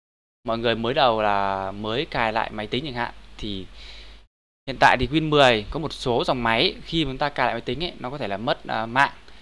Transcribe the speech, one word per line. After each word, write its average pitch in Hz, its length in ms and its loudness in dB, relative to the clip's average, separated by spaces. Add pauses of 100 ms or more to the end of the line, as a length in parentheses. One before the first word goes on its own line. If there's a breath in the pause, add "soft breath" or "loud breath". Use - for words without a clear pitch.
(440)
mọi 113 140 -2
người 117 180 2
mới 113 180 0
đầu 123 280 4
là 98 500 2
mới 107 340 -4
cài 117 280 0
lại 113 180 0
máy 107 160 -6
tính 131 180 -4
chẳng 131 100 -8
hạn. 120 180 -4 (240)
Thì 98 280 -8 (1000 loud breath)
hiện 131 120 -8
tại 120 200 8
thì 127 80 0
Win 156 220 0
mười 127 420 6
có 143 80 -4
một 151 140 -6
số 131 300 0
dòng 131 200 0
máy 117 320 2 (100)
khi 165 180 -2
chúng 131 140 -6
ta 147 120 0
cài 139 160 0
lại 113 80 2
máy 117 80 -6
tính 123 220 -4
ấy, 180 160 -6
nó 123 100 -8
có 139 80 -8
thể 131 100 -4
là 98 100 -4
mất, 123 300 -2
à, 113 180 -4
mạng. 127 260 2 (300 loud breath)